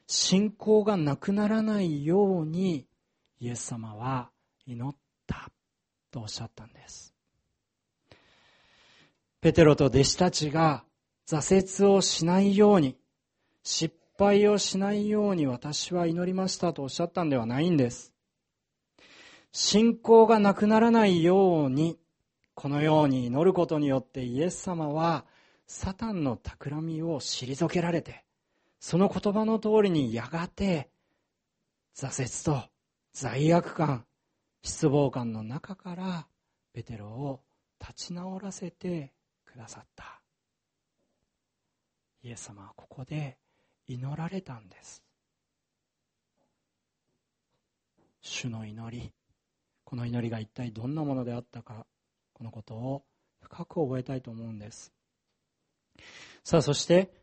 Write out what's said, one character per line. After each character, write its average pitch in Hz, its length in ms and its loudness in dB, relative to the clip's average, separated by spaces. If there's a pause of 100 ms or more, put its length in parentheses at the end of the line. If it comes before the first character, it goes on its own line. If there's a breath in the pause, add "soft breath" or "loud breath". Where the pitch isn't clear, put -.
信 202 420 2
仰 214 360 2
が 208 100 0
な 147 220 0
く - 160 -4
な 208 160 0
ら 220 120 0
な 214 200 0
い 147 240 -2
よ 190 360 2
う 156 40 -2
に 165 420 -2 (520)
イ 120 100 -6
エ 120 60 -8
ス - 100 -10
様 110 300 -10
は 127 360 -6 (340)
祈 123 240 -8
っ - 60 -10 (320)
た - 240 -8 (600)
と 120 100 -12
お 107 40 -12
っ - 20 -14
し - 140 -10
ゃ 113 40 -10
っ - 80 -14
た - 120 -20
ん - 80 -20
で - 140 -20
す。 - 260 -20 (2250 soft breath)
ペ 160 140 4
テ 170 100 8
ロ 147 120 8
と 143 100 4
弟 131 180 4
子 - 120 0
た 180 140 4
ち 151 220 -4
が 156 320 2 (440)
挫 190 580 2
折 196 100 6
を 190 60 4
し - 240 0
な 185 160 4
い 202 140 2
よ 208 200 8
う 180 40 6
に、 131 180 0 (680)
失 - 320 -4 (240)
敗 202 280 6
を 208 100 4
し 190 200 -2
な 202 160 -2
い 208 160 -2
よ 208 220 0
う 190 40 0
に 151 120 0
私 147 460 -6
は 175 120 0
祈 170 180 -2
り 185 100 -2
ま 190 140 -2
し - 100 -6
た 170 160 -2
と 143 100 -8
お - 40 -6
っ - 20 -8
し - 120 -6
ゃ 175 40 -2
っ 175 60 -6
た 180 120 -2
ん 156 60 0
で 135 80 2
は 113 80 0
な 123 160 -2
い 175 80 2
ん 165 80 2
で 123 120 4
す。 - 240 -14 (1400 loud breath)
信 226 440 2
仰 226 320 8
が 226 120 6
な 202 140 4
く 208 140 0
な 220 120 6
ら 233 120 6
な 226 160 6
い 175 160 4
よ 180 420 4
う 135 40 0
に、 160 280 0 (560)
こ - 160 -8
の 147 120 -2
よ 156 220 4
う 147 40 4
に 131 180 0
祈 131 180 0
る 185 100 4
こ 175 120 0
と 160 140 -2
に 147 80 0
よ 135 100 2
っ 120 80 -6
て 131 180 -10
イ 123 180 -4
エ 180 100 -2
ス - 100 -12
様 165 280 -6
は 160 360 -2 (400 soft breath)
サ - 280 -10
タ 226 180 -8
ン 175 120 -4
の 123 140 -2
企 151 480 -10
み 160 160 -8
を 165 180 -4
退 135 480 -4
け 175 140 -2
ら 170 100 -2
れ 160 120 -2
て、 - 200 -18 (560)
そ - 180 -2
の 202 120 4
言 196 240 -4
葉 214 120 0
の 220 120 0
通 214 120 -2 (140)
り 202 60 4
に 135 240 0
や 113 140 -6
が 165 200 -6
て 180 420 -2 (1080)
挫 135 560 -6
折 135 100 0
と - 80 -14 (440)
罪 135 400 0
悪 175 200 0
感、 143 320 -2 (580)
失 - 260 -2
望 139 200 2
感 117 240 -6
の 110 100 -8
中 131 320 -12
か 180 200 -14
ら 180 320 -8 (460)
ペ 117 100 -12
テ 117 140 -14
ロ 104 100 -14
を 131 340 -10 (380)
立 - 280 -18
ち 175 60 -10
直 185 260 -12
ら 196 120 -12
せ 180 180 -12
て 165 420 -8 (340)
く - 120 -20
だ 113 100 -20
さ - 140 -20
っ - 140 -20
た。 - 260 -20 (2000)
イ 123 60 -18
エ 117 60 -16
ス - 100 -18
様 101 180 -20
は - 120 -20
こ - 120 -20
こ - 160 -18
で 147 340 -10 (500)
祈 131 280 -10
ら 165 140 -8
れ 190 120 -10
た 127 160 -16
ん 98 120 -20
で - 140 -20
す。 - 200 -20 (3250)
主 - 280 -12
の 110 160 -12
祈 113 340 -16
り、 120 120 -16 (720)
こ - 120 -16
の 120 100 -8
祈 120 160 -4
り 113 80 -4
が 113 100 -8
一 110 60 -10
体 123 260 -12
ど 110 160 -10
ん 143 60 -6
な 156 100 -6
も 143 120 -4
の 127 100 -6
で 120 80 -8
あ 120 60 -8
っ 120 40 -12
た 117 200 -20
か、 110 240 -20 (460)
こ - 100 -20
の 113 80 -14
こ 113 100 -18
と 113 140 -16
を 131 280 -8 (380)
深 - 240 -16
く 170 180 -4
覚 131 160 -4
え 123 40 -6
た 135 120 -10
い 123 60 -10
と - 80 -18
思 113 160 -14
う - 40 -12
ん 110 100 -14
で 107 120 -18
す。 - 220 -20 (1500 loud breath)
さ 165 160 2
あ、 - 20 2
そ 143 120 0
し - 120 -6
て、 180 260 4 (120)